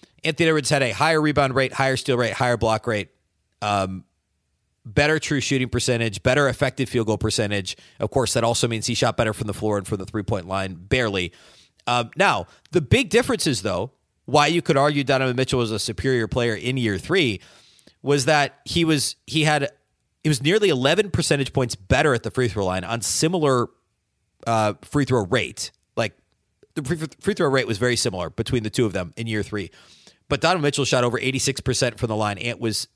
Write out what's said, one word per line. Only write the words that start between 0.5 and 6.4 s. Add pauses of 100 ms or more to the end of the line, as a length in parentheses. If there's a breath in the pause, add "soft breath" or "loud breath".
had
a
higher
rebound
rate,
higher
steal
rate,
higher
block
rate, (520)
um, (800)
better
true
shooting
percentage,
better